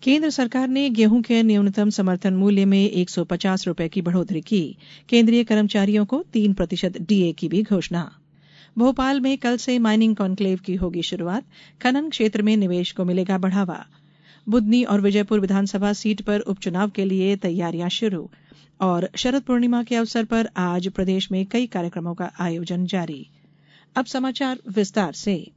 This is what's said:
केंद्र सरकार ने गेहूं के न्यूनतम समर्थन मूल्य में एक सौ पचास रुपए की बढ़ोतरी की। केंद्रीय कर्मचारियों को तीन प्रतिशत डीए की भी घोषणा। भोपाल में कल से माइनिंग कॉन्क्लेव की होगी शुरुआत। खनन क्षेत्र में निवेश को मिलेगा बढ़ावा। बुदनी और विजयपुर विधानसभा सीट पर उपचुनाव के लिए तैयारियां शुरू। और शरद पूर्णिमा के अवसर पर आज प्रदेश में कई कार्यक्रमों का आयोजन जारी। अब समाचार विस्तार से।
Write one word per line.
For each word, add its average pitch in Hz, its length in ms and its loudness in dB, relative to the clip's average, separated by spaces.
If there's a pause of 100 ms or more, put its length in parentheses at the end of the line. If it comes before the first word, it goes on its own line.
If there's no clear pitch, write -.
केंद्र 302 280 2
सरकार 262 380 -2
ने 269 220 0
गेहूं 220 320 4
के 226 200 2
न्यूनतम 208 480 4
समर्थन 190 440 0
मूल्य 196 300 4
में 196 260 4
एक 180 200 -2
सौ 180 140 -2
पचास 190 420 -2
रुपए 170 220 -4
की 185 140 -4
बढ़ोतरी 175 380 0
की। 175 360 -2 (320)
केंद्रीय 233 360 4
कर्मचारियों 208 600 2
को 262 180 -4 (100)
तीन 208 200 2
प्रतिशत 185 480 -2
डीए 180 320 2
की 160 160 -6
भी 180 140 0
घोषणा। 175 400 -2 (760)
भोपाल 262 420 2
में 269 180 0
कल 247 180 0
से 247 220 -2
माइनिंग 220 380 4
कॉन्क्लेव 190 420 -2
की 180 160 -6
होगी 175 280 -2
शुरुआत। 180 420 -6 (380)
खनन 277 280 0
क्षेत्र 214 320 -2
में 214 140 2
निवेश 180 360 0
को 185 120 -4
मिलेगा 185 340 0
बढ़ावा। 185 460 -2 (640)
बुदनी 226 380 4
और 202 160 2
विजयपुर 202 400 2
विधानसभा 196 520 0
सीट 208 300 -2
पर 208 180 0
उपचुनाव 190 500 -2
के 190 140 -4
लिए 190 320 2
तैयारियां 175 520 -4
शुरू। 190 400 -4 (520)
और 180 360 0
शरद 254 260 -2
पूर्णिमा 240 400 0
के 233 140 -2
अवसर 226 280 0
पर 226 320 0
आज 180 320 -2
प्रदेश 190 440 -2
में 190 140 0
कई 233 200 -2
कार्यक्रमों 175 480 -6
का 175 160 -8 (100)
आयोजन 175 460 -4
जारी। 165 400 -6 (680)
अब 262 80 -2
समाचार 262 540 -4 (100)
विस्तार 196 440 -2
से। 196 320 -4 (120)